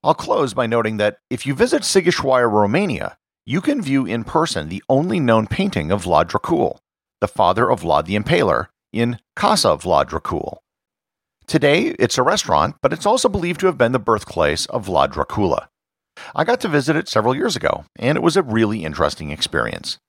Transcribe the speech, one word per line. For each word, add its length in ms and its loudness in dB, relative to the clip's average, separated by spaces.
I'll 120 2
close 380 -2
by 120 0
noting 320 0
that 200 2
if 160 -6
you 80 -2
visit 300 2
Sighisoara, 680 2
Romania, 680 0
you 160 -2
can 200 0
view 240 0
in 180 -4
person 460 -2
the 200 -8
only 300 2
known 260 4
painting 460 -2
of 140 -2
Vlad 200 4
Dracul, 540 -2
the 80 0
father 420 2
of 120 0
Vlad 240 0
the 120 -2
Impaler, 500 0
in 280 -4
Casa 420 2
Vlad 320 2
Dracul. 480 -6
Today, 540 0
it's 180 0
a 60 2
restaurant, 580 0
but 120 0
it's 120 -8
also 240 2
believed 300 -4
to 80 2
have 100 0
been 140 2
the 80 0
birthplace 680 0
of 200 -6
Vlad 240 2
Dracula. 580 -2
I 100 0
got 160 0
to 60 -4
visit 280 0
it 120 -4
several 280 0
years 200 -4
ago, 300 -2
and 220 -2
it 60 -4
was 120 2
a 80 2
really 400 0
interesting 460 -4
experience. 680 -4